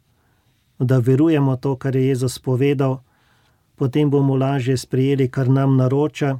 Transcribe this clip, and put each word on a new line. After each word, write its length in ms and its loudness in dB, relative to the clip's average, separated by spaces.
da 180 0
verujemo 580 2
to, 200 -4
kar 200 -6
je 120 0
Jezus 320 -2
povedal, 600 0
potem 340 0
bomo 260 2
lažje 420 0
sprejeli, 520 0
kar 200 -2
nam 280 2
naroča, 640 0